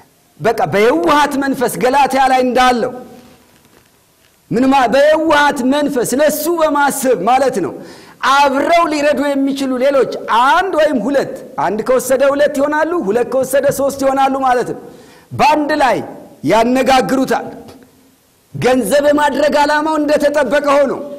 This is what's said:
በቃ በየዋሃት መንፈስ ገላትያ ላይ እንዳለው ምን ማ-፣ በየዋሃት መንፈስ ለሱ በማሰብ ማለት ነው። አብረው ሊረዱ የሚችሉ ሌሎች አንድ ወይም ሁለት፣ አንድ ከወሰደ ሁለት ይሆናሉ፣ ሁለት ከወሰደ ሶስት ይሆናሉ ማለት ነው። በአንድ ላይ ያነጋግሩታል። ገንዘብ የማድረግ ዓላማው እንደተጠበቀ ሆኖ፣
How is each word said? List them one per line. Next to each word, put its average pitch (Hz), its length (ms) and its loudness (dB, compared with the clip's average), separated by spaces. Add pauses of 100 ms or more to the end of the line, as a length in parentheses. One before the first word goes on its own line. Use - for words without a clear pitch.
(400)
በቃ 220 280 0
በየዋሃት 285 720 2
መንፈስ 269 420 -2
ገላትያ 262 460 2
ላይ 262 160 2
እንዳለው 254 520 0 (1600)
ምን 233 160 0
ማ-፣ 269 200 4
በየዋሃት 294 800 2
መንፈስ 277 460 -2
ለሱ 294 300 0 (120)
በማሰብ 285 680 0
ማለት 254 360 0
ነው። 143 160 -4 (580)
አብረው 285 540 2
ሊረዱ 294 380 0
የሚችሉ 277 540 -2
ሌሎች 262 340 2 (340)
አንድ 339 280 2
ወይም 302 260 2
ሁለት፣ 226 340 -2 (240)
አንድ 175 260 -2
ከወሰደ 247 420 0
ሁለት 285 300 2
ይሆናሉ፣ 302 360 -2 (100)
ሁለት 226 280 -2
ከወሰደ 262 420 0
ሶስት 277 280 -4
ይሆናሉ 269 400 0
ማለት 247 300 0
ነው። - 100 -10 (520)
በአንድ 294 440 2
ላይ 254 220 2 (460)
ያነጋግሩታል። 247 1040 0 (1040)
ገንዘብ 247 520 0
የማድረግ 294 520 2
ዓላማው 302 400 0
እንደተጠበቀ 285 720 0
ሆኖ፣ 277 200 2 (280)